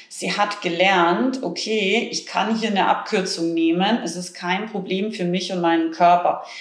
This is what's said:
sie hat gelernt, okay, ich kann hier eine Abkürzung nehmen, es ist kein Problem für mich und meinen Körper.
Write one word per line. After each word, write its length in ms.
sie 240
hat 300
gelernt, 800
okay, 680
ich 140
kann 320
hier 140
eine 180
Abkürzung 640
nehmen, 500
es 140
ist 160
kein 380
Problem 420
für 120
mich 280
und 80
meinen 300
Körper. 540